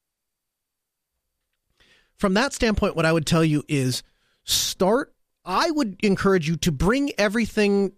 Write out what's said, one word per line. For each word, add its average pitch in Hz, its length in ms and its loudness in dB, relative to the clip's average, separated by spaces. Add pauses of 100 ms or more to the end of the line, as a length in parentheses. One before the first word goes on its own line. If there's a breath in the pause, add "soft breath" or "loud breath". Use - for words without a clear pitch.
(2250 soft breath)
From 196 160 0
that 262 180 0
standpoint, 208 420 0
what 160 120 0
I 160 60 2
would 165 140 0
tell 165 180 2
you 151 240 0
is 131 340 -2 (440)
start, - 680 -2 (300)
I 247 260 0
would 277 320 -2
encourage 190 460 2
you 165 80 -2
to 175 160 0
bring 247 440 0
everything 202 800 0